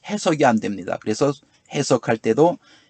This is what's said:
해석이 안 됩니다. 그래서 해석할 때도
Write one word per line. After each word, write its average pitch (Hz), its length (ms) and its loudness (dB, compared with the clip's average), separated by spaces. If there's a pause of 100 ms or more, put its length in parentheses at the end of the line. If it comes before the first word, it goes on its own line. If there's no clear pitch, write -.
해석이 175 400 0
안 117 140 4
됩니다. 92 420 -6
그래서 139 300 -2 (400)
해석할 127 460 0
때도 147 400 2 (320)